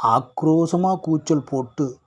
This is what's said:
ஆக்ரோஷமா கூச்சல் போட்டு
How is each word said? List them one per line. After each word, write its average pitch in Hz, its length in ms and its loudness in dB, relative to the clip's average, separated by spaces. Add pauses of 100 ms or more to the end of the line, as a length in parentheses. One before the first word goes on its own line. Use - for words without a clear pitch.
ஆக்ரோஷமா 165 960 0
கூச்சல் 156 440 -2
போட்டு 131 640 -6